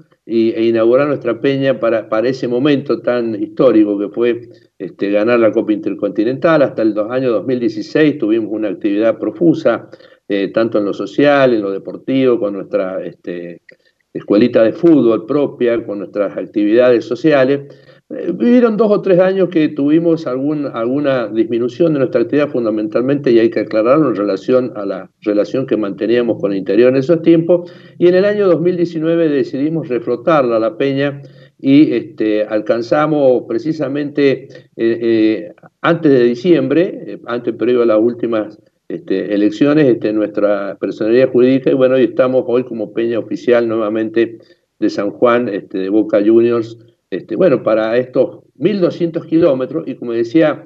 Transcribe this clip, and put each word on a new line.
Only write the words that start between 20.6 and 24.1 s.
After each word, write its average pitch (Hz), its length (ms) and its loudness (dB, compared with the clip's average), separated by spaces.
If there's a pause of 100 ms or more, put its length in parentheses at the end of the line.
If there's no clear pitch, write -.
alguna 127 640 -2
disminución 120 640 0
de 143 60 0
nuestra 123 200 0
actividad 139 300 0
fundamentalmente, 123 840 -2
y 113 80 6
hay 113 100 4
que 110 120 -2
aclararlo 123 480 2
en 107 60 -2